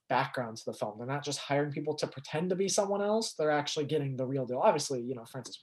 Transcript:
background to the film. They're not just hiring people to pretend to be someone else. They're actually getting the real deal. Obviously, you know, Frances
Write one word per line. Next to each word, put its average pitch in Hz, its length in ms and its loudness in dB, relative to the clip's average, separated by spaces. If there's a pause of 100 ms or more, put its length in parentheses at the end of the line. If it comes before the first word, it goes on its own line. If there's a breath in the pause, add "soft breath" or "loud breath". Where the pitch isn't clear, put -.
(100)
background 127 440 0
to - 120 -12
the - 80 -4
film. 107 240 -4
They're 120 80 -8
not 143 180 -2
just 143 140 -2
hiring 143 340 2
people 151 220 -2
to 151 120 -2
pretend 156 440 -4
to 185 60 2
be 190 120 2
someone 202 320 2
else. 214 320 2
They're 151 180 2
actually 147 360 0
getting 139 300 0
the 127 100 -2
real 135 180 0
deal. 123 140 -2
Obviously, 147 420 4
you 120 140 -4
know, 117 100 -8
Frances 127 380 -12